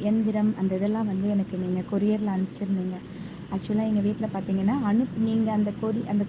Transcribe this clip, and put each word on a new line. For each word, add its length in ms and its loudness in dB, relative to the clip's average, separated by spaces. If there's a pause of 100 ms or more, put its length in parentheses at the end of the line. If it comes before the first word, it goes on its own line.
எந்திரம் 560 2
அந்த 180 0
இதெல்லாம் 300 0
வந்து 220 0
எனக்கு 280 0
நீங்க 320 -2
கொரியர்ல 440 2
அனுப்பிச்சிருந்தீங்க. 640 -2 (540)
ஆக்சுவலா 360 0
எங்க 140 2
வீட்ல 260 0
பார்த்தீங்கன்னா, 560 0
அனுப்-, 360 2
நீங்க 340 2
அந்த 200 2
கொரி-, 360 -2
அந்த 200 2